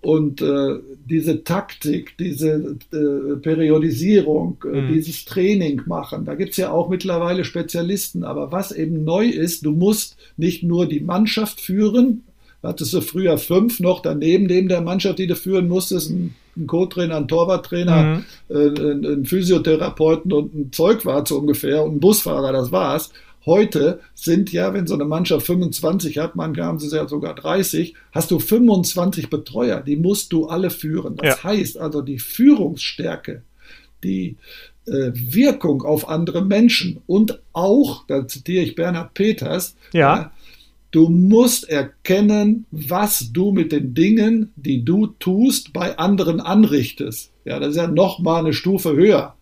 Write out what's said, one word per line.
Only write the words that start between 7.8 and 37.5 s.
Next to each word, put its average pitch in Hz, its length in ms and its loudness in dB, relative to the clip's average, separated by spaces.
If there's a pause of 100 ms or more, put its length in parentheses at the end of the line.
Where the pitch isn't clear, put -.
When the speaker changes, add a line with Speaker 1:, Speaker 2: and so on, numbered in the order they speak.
Speaker 1:
Aber 143 260 -8
was 190 220 -6
eben 160 320 -4
neu 180 240 0
ist, 170 360 -4
du 151 60 0
musst 185 460 0 (200)
nicht 170 280 -2
nur 170 220 2
die 147 140 -2
Mannschaft 208 600 -2
führen, 214 640 2 (380)
hattest 160 300 -6
du 175 80 2
früher 180 380 0
fünf 208 400 0
noch 180 240 0
daneben, 160 440 2
neben 185 220 2
der 175 120 2
Mannschaft, 180 400 -2
die 185 80 -2
du 170 80 0
führen 185 320 0
musstest, 175 420 -2
einen, 175 240 -4 (220)
einen 160 100 -6
Co-Trainer, 175 500 -2
einen 147 120 -4
Torwarttrainer, 170 720 2
Speaker 2:
Mhm. 156 220 0 (240)
Speaker 1:
äh, - 60 -10 (260)
einen, 147 260 -2
einen 143 180 -2
Physiotherapeuten 160 1080 0
und 147 220 0
einen 143 180 -8
Zeugwart 160 560 0
so 143 100 -2
ungefähr 147 460 0
und 156 80 -4
einen 147 80 -2
Busfahrer, 156 520 2
das 127 200 -2
war's. 170 400 -2 (340)
Heute 175 540 2 (140)
sind 170 380 0
ja, 185 220 -2
wenn 185 140 -4
so - 60 -2
eine 143 100 -2
Mannschaft 160 420 -2
fünfundzwanzig 170 720 -2
hat, 151 160 -6
manche 160 300 -6
haben 170 160 -4
sie 151 140 -8
ja 151 120 -2
sogar 147 280 -8
dreißig, 170 600 -4 (160)
hast - 220 -2
du 160 80 2
fünfundzwanzig 185 920 2
Betreuer, 131 500 -4
die 143 160 -2
musst 185 360 -2
du 160 140 0
alle 170 240 -2
führen. 156 460 -6
Das 135 260 0
Speaker 2:
Ja. - 20 -20
Speaker 1:
heißt 202 340 -2
also, 156 240 -6
die 131 160 -8
Führungsstärke, 165 1200 0 (600)
die, 92 340 -4 (500)
äh, 135 280 -2
Wirkung 143 680 2
auf 151 260 -2
andere 170 360 -2
Menschen 196 640 4
und 214 340 2 (120)